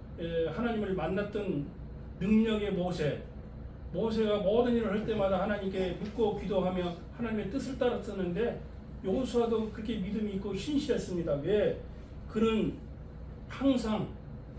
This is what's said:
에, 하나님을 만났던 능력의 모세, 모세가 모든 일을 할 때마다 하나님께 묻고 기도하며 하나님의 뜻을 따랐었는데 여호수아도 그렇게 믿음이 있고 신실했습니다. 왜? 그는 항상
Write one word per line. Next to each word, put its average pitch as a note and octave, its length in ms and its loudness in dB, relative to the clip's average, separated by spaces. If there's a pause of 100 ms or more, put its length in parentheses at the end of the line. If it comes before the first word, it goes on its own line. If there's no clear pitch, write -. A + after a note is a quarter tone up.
(200)
에, E3 280 0
하나님을 G#3 460 0
만났던 F3+ 720 0 (540)
능력의 G#3+ 520 4
모세, F3 500 0 (720)
모세가 G#3+ 480 2
모든 A#3 340 6
일을 A3 160 4
할 A3 160 0
때마다 G3 360 2
하나님께 F#3+ 600 0
묻고 G#3+ 380 0
기도하며 F3+ 560 0 (200)
하나님의 A3 340 -2
뜻을 C4+ 280 -4
따랐었는데 G3+ 840 0 (440)
여호수아도 A3 680 2
그렇게 A3 260 -4
믿음이 G#3 380 0
있고 G3 200 -2
신실했습니다. F#3 840 0
왜? F3 440 2 (480)
그는 A3 460 2 (720)
항상 A3 600 2 (500)